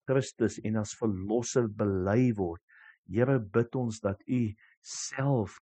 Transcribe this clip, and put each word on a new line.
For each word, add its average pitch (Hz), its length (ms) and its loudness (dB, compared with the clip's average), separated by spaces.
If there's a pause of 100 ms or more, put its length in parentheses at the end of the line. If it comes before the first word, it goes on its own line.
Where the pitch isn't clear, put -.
(100)
Christus 127 500 0
en 110 220 -2
as - 160 -8
verlosser 110 720 0
bely 104 640 2
word. 87 240 -4 (460)
Here, 127 320 2
bid 117 360 -2
ons 120 280 -2
dat 98 240 -2
U 123 160 0 (400)
self 135 800 -2